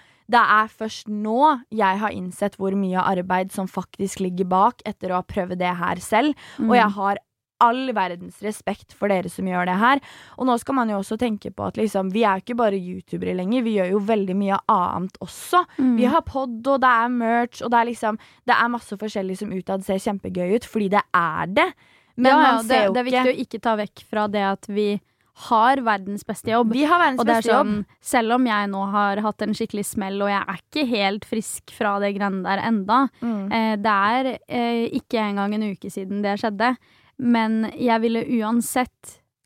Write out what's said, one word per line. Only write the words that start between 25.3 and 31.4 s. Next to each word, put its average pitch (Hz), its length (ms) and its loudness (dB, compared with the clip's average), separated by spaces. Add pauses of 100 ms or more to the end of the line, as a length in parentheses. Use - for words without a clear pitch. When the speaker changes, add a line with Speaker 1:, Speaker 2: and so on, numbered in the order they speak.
Speaker 2:
har 240 480 4
verdens 202 400 -4
beste 220 240 -8
jobb. 226 240 2
Speaker 1:
Vi 262 100 2
har 339 140 4
verdens 294 220 2
Speaker 2:
Og 233 80 2
det 233 80 6
er 226 60 2
Speaker 1:
beste - 120 0
jobb. 277 140 4
Speaker 2:
sånn, 208 180 -2 (160)
selv 226 320 0
om 254 140 2
jeg 208 220 0
nå 196 200 -4
har 202 320 0
hatt 214 220 -2
en 214 100 -2
skikkelig 208 320 -4
smell, 196 380 -4
og 202 60 0
jeg 202 180 0
er 185 100 -6
ikke - 320 -4
helt 202 360 0
frisk - 440 -8